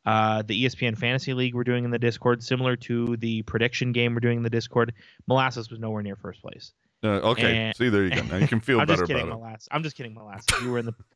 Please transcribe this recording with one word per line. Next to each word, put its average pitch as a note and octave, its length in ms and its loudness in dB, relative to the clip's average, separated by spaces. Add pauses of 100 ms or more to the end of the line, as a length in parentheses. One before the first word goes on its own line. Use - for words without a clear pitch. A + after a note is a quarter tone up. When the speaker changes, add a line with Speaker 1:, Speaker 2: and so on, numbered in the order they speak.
Speaker 1:
uh, A2 380 2
the G#2+ 200 -2
E - 20 2
S B2 100 0
P B2+ 100 -2
N A2+ 100 0
Fantasy B2+ 380 -2
League B2+ 220 0
we're A#2+ 80 -2
doing B2 200 0
in A#2+ 80 -2
the A#2 80 -2
Discord, A#2+ 440 2
similar B2+ 340 0
to A#2+ 400 -2
the A2+ 260 -2
prediction B2 480 0
game A#2+ 220 2
we're A#2 80 0
doing A#2+ 160 2
in A#2 60 -2
the A#2 60 0
Discord, A#2 440 0 (340)
Molasses B2+ 420 2
was A2+ 100 -14
nowhere A2 220 -6
near G2+ 140 -6
first G2 260 -14
place. - 300 -16 (340)
Speaker 2:
Uh, G2+ 140 2 (120)
okay. A2+ 260 2
Speaker 1:
And A2 180 -2
Speaker 2:
See, B2+ 140 2
there G2+ 160 4
you F2 60 2
go. - 100 0
Now D2 160 -4
you C3 100 4
can A2+ 140 2
feel B2+ 180 4
Speaker 1:
<laughs> - 20 6
I'm D3+ 60 4
Speaker 2:
better - 140 4
Speaker 1:
just F2 80 0
kidding, B2 140 -2
Speaker 2:
about E2 120 -6
it. A2+ 40 -12
Speaker 1:
Molasses. A2+ 320 -16
I'm D3+ 120 -2
just D3+ 140 -8
kidding, A#2 160 -12
Molasses. G#2+ 480 -4
You B2 100 -2
were A#2+ 80 0
in A#2 60 -4
the, A2+ 80 -6 (220)